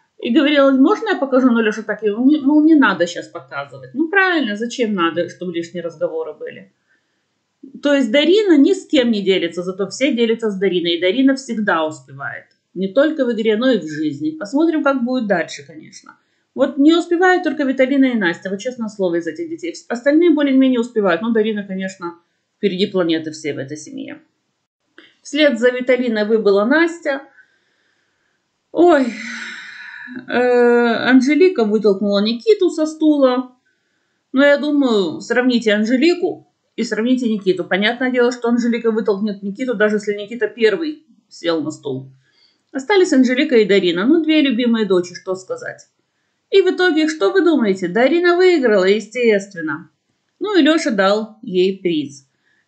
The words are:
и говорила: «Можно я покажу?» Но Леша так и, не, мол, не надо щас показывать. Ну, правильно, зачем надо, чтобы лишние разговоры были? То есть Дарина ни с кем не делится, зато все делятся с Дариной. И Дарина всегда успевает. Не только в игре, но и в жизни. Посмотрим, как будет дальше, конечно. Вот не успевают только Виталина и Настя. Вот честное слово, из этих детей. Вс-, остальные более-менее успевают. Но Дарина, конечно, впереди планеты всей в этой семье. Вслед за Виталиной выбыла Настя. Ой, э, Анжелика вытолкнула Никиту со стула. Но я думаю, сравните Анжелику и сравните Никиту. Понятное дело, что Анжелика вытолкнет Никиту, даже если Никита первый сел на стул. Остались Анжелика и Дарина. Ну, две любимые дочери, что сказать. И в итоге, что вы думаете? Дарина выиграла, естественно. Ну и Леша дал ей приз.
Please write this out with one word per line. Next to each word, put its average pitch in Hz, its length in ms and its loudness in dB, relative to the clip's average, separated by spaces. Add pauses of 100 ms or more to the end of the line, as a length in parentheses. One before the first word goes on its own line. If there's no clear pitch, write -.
(180)
и 247 140 -4
говорила: 277 400 4
«Можно 359 380 2
я 381 60 -2
покажу?» 262 340 2
Но 226 100 2
Леша 214 220 -2
так 214 220 -6
и, - 20 -4
не, 254 340 2
мол, 294 240 4
не 320 100 6
надо 196 320 4
щас - 220 -12
показывать. 143 680 -14
Ну, 320 140 -2
правильно, 330 480 0
зачем 226 380 -4
надо, 165 340 -2
чтобы 180 240 -10
лишние 170 300 -8
разговоры 160 520 -8
были? - 380 -18 (1080)
То 285 120 2
есть 247 180 0
Дарина 330 440 4
ни 294 160 4
с 381 140 -4
кем 247 240 2
не 208 120 -2
делится, 175 400 -2
зато 185 260 -6
все 262 240 -2
делятся 226 380 -2
с 196 80 -6
Дариной. 175 380 0
И 165 40 -12
Дарина 254 340 2
всегда 202 520 -2
успевает. 139 580 -14 (300)
Не 190 140 -4
только 277 360 0
в 240 80 0
игре, 220 240 0
но 254 140 0
и 240 80 2
в 156 80 -8
жизни. 151 440 -6
Посмотрим, 302 520 -2
как 269 220 0
будет 254 220 -4
дальше, 165 400 -4
конечно. - 500 -20 (380)
Вот 269 240 -2
не 302 160 2
успевают 349 500 0
только 302 200 -4
Виталина 269 420 0
и 247 80 -2
Настя. 185 360 -4
Вот 196 100 -6
честное 240 280 -10
слово, 185 280 -4
из 170 100 -4
этих 165 220 -10
детей. 165 240 -10
Вс-, - 160 -20
остальные 285 420 2
более-менее 262 500 2
успевают. 202 420 0
Но 233 100 -2
Дарина, 214 320 0
конечно, 190 500 -10 (420)
впереди 185 300 -2
планеты 165 440 -2
всей 151 220 -10
в - 60 -10
этой 135 180 -10
семье. - 440 -16 (1000)
Вслед 285 360 2
за 247 120 2
Виталиной 240 540 0
выбыла 202 400 2
Настя. 302 580 0 (1500)
Ой, 320 340 4 (1200)
э, 240 840 2
Анжелика 277 540 4
вытолкнула 202 580 2
Никиту 339 480 2
со 311 160 -2
стула. 277 680 2 (800)
Но 262 100 4
я 285 140 6
думаю, 254 640 0
сравните 233 540 0
Анжелику 247 760 0 (280)
и 214 80 -4
сравните 233 460 -2
Никиту. 190 340 -2
Понятное 226 460 -2
дело, 247 220 0
что 240 160 -4
Анжелика 233 420 0
вытолкнет 208 520 -2
Никиту, 220 320 -6
даже 208 220 0
если 208 180 -6
Никита 208 340 -6
первый 196 560 -2 (240)
сел 165 340 -4
на 107 80 -6
стул. 131 380 -10 (640)
Остались 370 400 2
Анжелика 262 440 2
и 214 100 6
Дарина. 180 400 0
Ну, 320 160 4
две 311 180 2
любимые 233 460 0
дочери, 180 280 -2
что - 200 -10
сказать. - 540 -12 (600)
И 392 120 6
в 359 80 0
итоге, 311 380 0
что 392 220 -2
вы 370 120 2
думаете? 214 460 0
Дарина 339 480 2
выиграла, 262 500 4
естественно. 202 1040 -2 (500)
Ну 392 180 0
и 320 40 6
Леша 311 280 2
дал 208 520 0
ей 185 360 0
приз. 151 480 -6 (420)